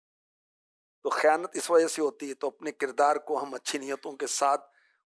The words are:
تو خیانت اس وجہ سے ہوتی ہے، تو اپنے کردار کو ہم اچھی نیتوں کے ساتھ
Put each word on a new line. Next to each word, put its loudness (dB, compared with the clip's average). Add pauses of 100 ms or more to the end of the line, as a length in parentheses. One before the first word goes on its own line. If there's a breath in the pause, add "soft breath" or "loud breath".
(1040)
تو -4
خیانت 2
اس -4
وجہ 6
سے -2
ہوتی -4
ہے، -8
تو -6
اپنے -8
کردار 2
کو -4
ہم -10
اچھی -6
نیتوں -8
کے -8
ساتھ 0 (440)